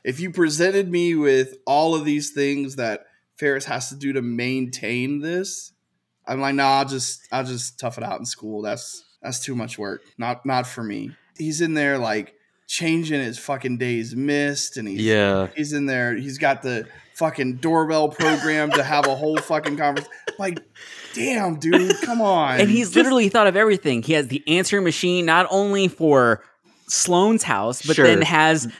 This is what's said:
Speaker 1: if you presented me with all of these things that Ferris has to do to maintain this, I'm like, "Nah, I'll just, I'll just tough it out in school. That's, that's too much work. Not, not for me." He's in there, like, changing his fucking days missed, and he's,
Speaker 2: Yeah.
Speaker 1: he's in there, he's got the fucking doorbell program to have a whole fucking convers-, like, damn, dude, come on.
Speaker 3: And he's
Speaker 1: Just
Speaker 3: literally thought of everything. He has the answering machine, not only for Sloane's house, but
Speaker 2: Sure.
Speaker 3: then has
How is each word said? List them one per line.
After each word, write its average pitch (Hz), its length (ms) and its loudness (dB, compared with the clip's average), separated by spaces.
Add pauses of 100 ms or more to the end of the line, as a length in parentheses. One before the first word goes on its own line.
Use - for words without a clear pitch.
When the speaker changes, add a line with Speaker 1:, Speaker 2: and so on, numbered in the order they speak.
Speaker 1:
if 127 160 -4
you 180 100 -6
presented 175 600 2
me 175 260 2
with 135 380 4 (120)
all 156 280 4
of 151 120 -2
these 147 240 -2
things 139 460 -2
that 113 280 -6 (320)
Ferris 139 300 0
has 131 240 -6
to 135 40 -14
do 139 200 -6
to 131 80 -2
maintain 123 1000 -4
this, 175 480 -6 (560)
I'm 131 160 -6
like, 139 140 -2
"Nah, 139 240 4
I'll 139 60 2
just, 131 480 -8
I'll 131 100 -2
just 123 380 -8
tough 117 180 -8
it 113 60 -10
out 110 160 -6
in 117 60 -10
school. 107 360 -10
That's, 107 400 -8 (200)
that's 127 180 -8
too 131 160 -6
much 120 200 -8
work. 101 260 -8 (160)
Not, 123 280 -6
not 127 220 -2
for 117 160 -12
me." 110 260 -8 (260)
He's 156 240 -6
in 160 140 0
there, 143 240 0
like, 107 360 -4 (340)
changing 160 520 -2
his 120 200 -8
fucking 127 380 -4
days 120 360 -4
missed, 143 640 -2
and 110 100 -8
he's, 101 140 -6
Speaker 2:
Yeah. 101 560 4
Speaker 1:
he's 147 160 -4
in 143 140 -2
there, 123 280 -2
he's 135 240 -8
got 139 240 0
the 123 240 -4 (300)
fucking 139 400 -2
doorbell 160 540 2
program 156 600 0
to 147 140 2
have 147 240 2
a 135 80 0
whole 156 200 0
fucking 151 400 -2
convers-, 147 300 -2 (320)
like, 196 220 -8 (520)
damn, 226 460 -2
dude, 175 340 4 (100)
come 240 180 -2
on. 160 400 2
Speaker 3:
And 208 100 6
he's 233 160 4
Speaker 1:
Just 180 100 0
Speaker 3:
literally 262 320 6
thought 214 200 4
of 180 80 2
everything. 180 480 2
He 147 80 0
has 147 160 2
the 139 180 -6
answering 185 380 2
machine, 180 420 0
not 165 240 4
only 196 380 2
for 135 560 4 (420)
Sloane's 196 560 2
house, 113 400 -2
but 151 140 0
Speaker 2:
Sure. 139 100 8
Speaker 3:
then 104 160 6
has 156 440 4 (140)